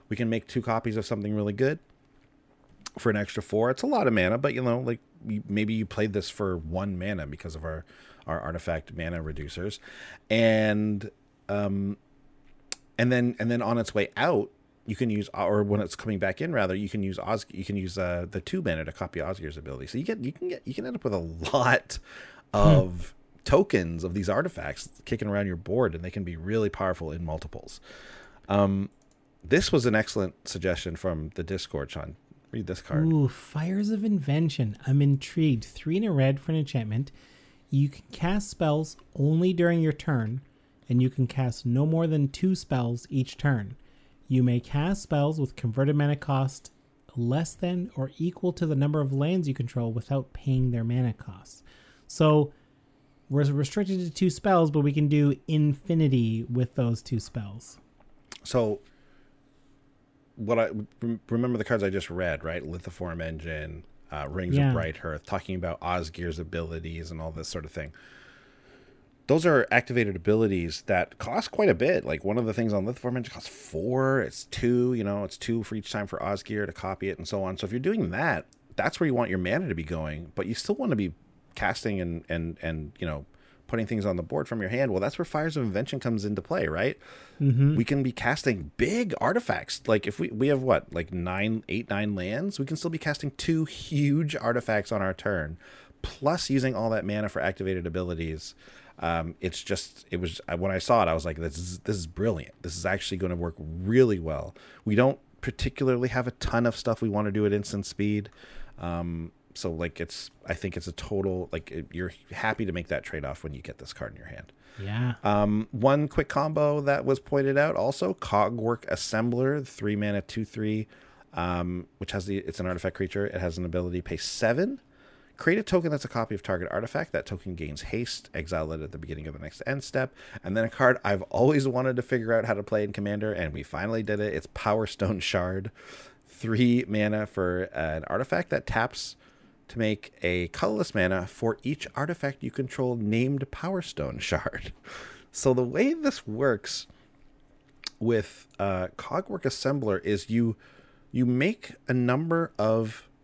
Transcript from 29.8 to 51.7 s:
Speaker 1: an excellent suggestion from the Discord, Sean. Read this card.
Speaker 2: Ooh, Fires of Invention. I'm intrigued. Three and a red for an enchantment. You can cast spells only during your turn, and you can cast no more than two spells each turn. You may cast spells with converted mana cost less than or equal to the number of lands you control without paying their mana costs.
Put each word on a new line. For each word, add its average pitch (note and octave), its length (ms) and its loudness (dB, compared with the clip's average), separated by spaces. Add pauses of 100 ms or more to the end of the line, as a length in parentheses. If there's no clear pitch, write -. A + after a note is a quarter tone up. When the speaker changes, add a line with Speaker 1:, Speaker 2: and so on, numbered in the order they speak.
Speaker 1:
an A2+ 100 4
excellent G#2+ 520 0
suggestion F2 480 -2
from D#2+ 400 -2
the F2+ 80 -4
Discord, E2 480 -4
Sean. D2 240 -10 (360)
Read A#2 160 -6
this - 140 -6
card. D#3 300 0
Speaker 2:
Ooh, D3 160 6
Fires F#3 640 -2
of G#3+ 160 0
Invention. D3 800 2
I'm C3+ 160 6
intrigued. C#3 640 2
Three - 320 -4
and G#3+ 80 2
a G#3 60 2
red C3+ 280 4
for D#3+ 120 -4
an D#3+ 80 2
enchantment. B2 520 -2 (580)
You C#3+ 200 4
can - 220 -14
cast G3+ 380 -2
spells D#3 460 0 (200)
only D#3+ 360 4
during E3+ 300 4
your D#3 120 4
turn, B2 480 -2 (460)
and B2 140 4
you B2+ 80 4
can B2+ 180 2
cast B2+ 380 -2
no B2+ 200 4
more D#3+ 200 2
than D#3 240 4
two F#3 240 2
spells A#2+ 560 -2
each C3 280 -2
turn. A#2+ 380 0 (540)
You B2+ 140 4
may B2 180 4
cast F3 420 0
spells D3+ 360 2
with C3+ 180 -2
converted C3+ 400 2
mana D3 180 4
cost C3+ 560 -2 (440)
less B2+ 400 0
than F3+ 400 -4
or C3+ 220 -4
equal F3 360 -2
to F3 120 -2
the D#3 100 2
number D3 260 2
of C3+ 100 0
lands D3+ 380 2
you C3+ 40 0
control A#2+ 380 -2
without C3 400 -4
paying C3 400 0
their A#2 140 0
mana A#2+ 280 2
costs. - 480 -14 (460)